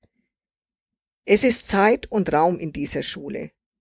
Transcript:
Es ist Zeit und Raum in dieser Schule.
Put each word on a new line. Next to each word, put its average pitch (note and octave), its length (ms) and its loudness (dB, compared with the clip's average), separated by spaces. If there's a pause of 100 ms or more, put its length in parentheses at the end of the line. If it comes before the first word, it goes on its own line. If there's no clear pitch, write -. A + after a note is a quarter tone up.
(1300)
Es G#3 180 4
ist B3 240 2
Zeit G#3 440 2
und G3+ 200 -2
Raum E3 280 2
in D#3+ 120 -8
dieser C#3+ 320 -6
Schule. C#3+ 480 -8 (300)